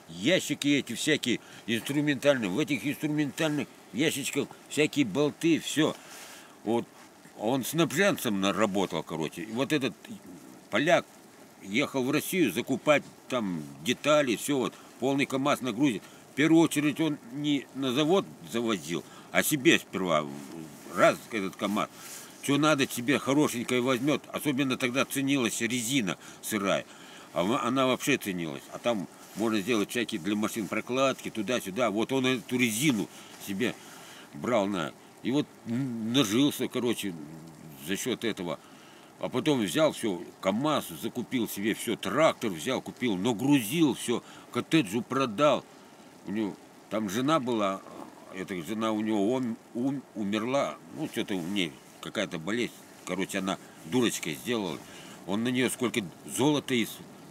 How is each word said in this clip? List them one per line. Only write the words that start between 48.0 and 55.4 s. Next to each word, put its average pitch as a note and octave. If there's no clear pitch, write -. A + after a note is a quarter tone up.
эта F#2
жена A2
у G#2+
него G#2+
ум-, A#2+
ум-, C3+
умерла, G#2+
ну, D3
что-то G#2+
у F2+
ней F2+
какая-то F2
болезнь, G2
короче, F#2
она F#2+
дурочкой F2
сделала. F2+
Он G2+